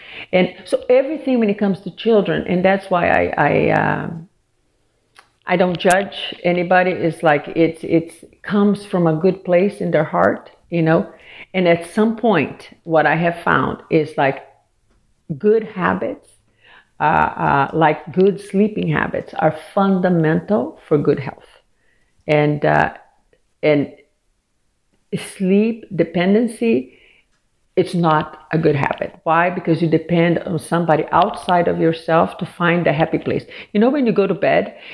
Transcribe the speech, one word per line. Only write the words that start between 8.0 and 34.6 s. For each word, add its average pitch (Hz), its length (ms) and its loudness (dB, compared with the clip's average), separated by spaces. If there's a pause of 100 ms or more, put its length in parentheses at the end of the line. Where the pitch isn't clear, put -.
comes 202 420 0
from 175 220 0
a 156 80 2
good 180 280 0
place 185 380 0
in 175 100 -4
their 156 140 2
heart, 185 460 0 (180)
you 170 120 -2
know? 165 300 2 (420)
And 185 140 0
at 170 240 2
some 220 240 0
point, 196 540 -2 (140)
what 160 220 2
I 151 120 2
have 170 260 -2
found 143 460 0
is, 151 280 0
like, 139 300 -2 (920)
good 214 260 2
habits, - 640 -6 (720)
uh, 147 40 -4
uh, 151 720 0
like 156 400 0
good 190 260 2
sleeping 196 480 -2
habits, - 460 -4
are - 240 -2 (160)
fundamental 185 1120 0
for 151 100 2
good 143 220 0
health. - 300 -12 (760)
And, 151 380 0
uh, 151 300 2 (680)
and 147 320 0 (1200)
sleep 208 760 0
dependency, 214 1040 0 (800)
it's 180 180 0
not 156 580 0
a 160 60 0
good 160 180 2
habit. - 480 -4
Why? 170 260 2
Because 175 320 -2
you 165 80 0
depend 165 500 2
on 165 200 -6
somebody 160 520 0
outside 175 560 0
of 175 120 -2
yourself 165 580 0
to 180 80 -8
find 170 400 0
the 156 80 2
happy 160 240 0
place. 151 280 -4 (280)
You 208 60 0
know, 233 100 4
when 277 160 0
you 220 60 0
go 190 160 0
to 185 60 -2
bed 160 440 0 (160)